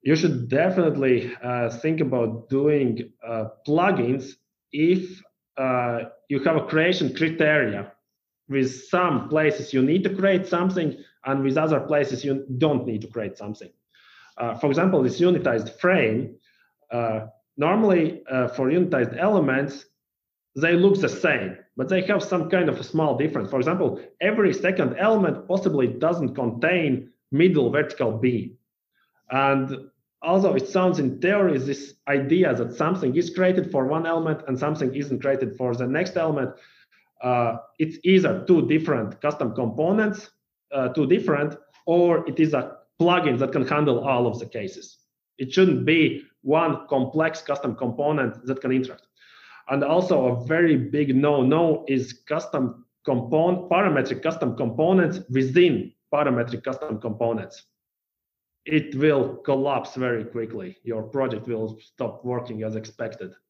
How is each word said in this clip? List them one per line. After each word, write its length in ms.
You 140
should 320
definitely, 920
uh, 280
think 300
about 480
doing, 640
uh, 200
plugins 680
if, 520
uh, 440
you 120
have 160
a 100
creation 480
criteria. 800
With 360
some 440
places 460
you 80
need 220
to 100
create 320
something, 500
and 180
with 160
other 220
places 440
you 220
don't 280
need 160
to 60
create 280
something. 340
Uh, 180
for 140
example, 340
this 180
unitized 600
frame, 560
uh, 340
normally, 720
uh, 160
for 240
unitized 480
elements, 680
they 200
look 260
the 80
same, 500
but 120
they 140
have 200
some 260
kind 200
of 100
a 60
small 340
difference. 320
For 80
example, 420
every 340
second 420
element 520
possibly 400
doesn't 480
contain 760
middle 380
vertical 420
beam. 440
And 600
although 320
it 120
sounds 320
in 220
theory, 380
this 360
idea 460
that 200
something 400
is 140
created 420
for 160
one 200
element 420
and 100
something 360
isn't 260
created 380
for 160
the 120
next 300
element, 380
uh, 360
it's 260
either 420
two 220
different 520
custom 340
components, 760
uh, 160
two 180
different, 500
or 420
it 140
is 140
a 240
plugin 400
that 140
can 140
handle 340
all 260
of 120
the 80
cases. 500
It 160
shouldn't 320
be 400
one 480
complex 540
custom 340
component 720
that 160
can 100
interact. 300
And 160
also 440
a 180
very 300
big 380
no-no 720
is 280
custom 600
compon-, 640
parametric 540
custom 340
components 720
within 640
parametric 540
custom 340
components. 680
It 300
will 420
collapse 580
very 300
quickly. 580
Your 200
project 460
will 320
stop 440
working 380
as 140
expected. 560